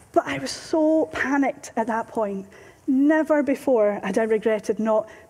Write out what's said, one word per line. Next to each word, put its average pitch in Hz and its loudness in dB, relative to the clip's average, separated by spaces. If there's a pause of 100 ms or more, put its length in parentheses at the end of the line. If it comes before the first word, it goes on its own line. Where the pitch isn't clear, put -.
(120)
but 330 0
I 277 -6
was 269 -8
so 311 0
panicked 269 -2
at 220 -2
that 226 -6
point. 202 -4 (440)
Never 294 4
before 233 2
had 196 0
I 226 2
regretted 220 -2
not 220 0 (220)